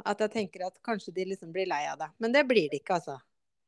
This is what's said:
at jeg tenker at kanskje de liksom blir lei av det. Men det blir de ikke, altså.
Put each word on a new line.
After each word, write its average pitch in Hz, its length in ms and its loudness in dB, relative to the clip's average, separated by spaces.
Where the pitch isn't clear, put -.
at 202 160 0
jeg 214 120 0
tenker 190 360 -4
at 185 140 -12
kanskje 196 340 -6
de 185 100 -2
liksom 185 280 -8
blir 185 140 0
lei 147 200 -2
av 147 120 -6
det. 156 160 -8
Men 233 200 2
det 294 120 8
blir 208 220 6
de 143 120 -4
ikke, 180 180 0
altså. 139 180 -8